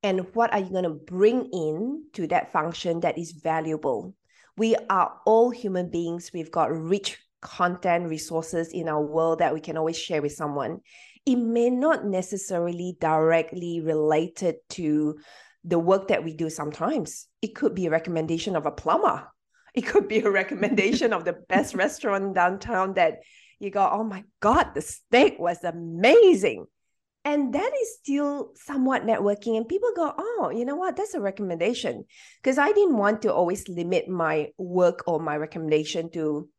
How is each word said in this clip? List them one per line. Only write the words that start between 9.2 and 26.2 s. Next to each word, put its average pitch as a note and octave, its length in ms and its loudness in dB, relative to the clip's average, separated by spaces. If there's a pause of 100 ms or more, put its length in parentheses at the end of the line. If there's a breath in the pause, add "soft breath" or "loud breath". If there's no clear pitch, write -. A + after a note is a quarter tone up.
that D3+ 160 2
we D#3+ 60 -6
can D#3+ 160 -8
always E3 220 -2
share D3+ 240 -2
with D3 100 -2
someone. D3 480 -6 (460 loud breath)
It B3+ 100 2
may A#3 340 2
not C#4 340 0
necessarily F3+ 960 -4
directly E3 800 0
related D#3 760 0 (140)
to D3+ 480 -2 (460 loud breath)
the E3+ 140 0
work F#3+ 300 4
that F#3 160 0
we E3 80 -6
do D#3+ 160 -4
sometimes. D#3+ 760 -6 (160)
It A3 120 -6
could - 200 0
be F3+ 120 -2
a D#3 40 0
recommendation E3 680 -2
of D3+ 100 -2
a D3 40 0
plumber. - 580 0 (460 soft breath)
It B3+ 80 0
could - 260 2
be A3 120 2
a G#3+ 100 2
recommendation G3+ 840 0
of E3 120 -2
the E3+ 100 -2
best - 400 0
<laughs> F#3+ 100 2
restaurant G3 500 -2
downtown F#3+ 600 0
that E3+ 240 2 (400 soft breath)
you G3+ 120 -8
go, G3 200 2
"Oh G#3+ 140 -2
my G3 200 -8 (160)
God, B3+ 340 2
the - 80 -4
steak - 560 2
was F3 260 -2
amazing." F3 1040 6 (580)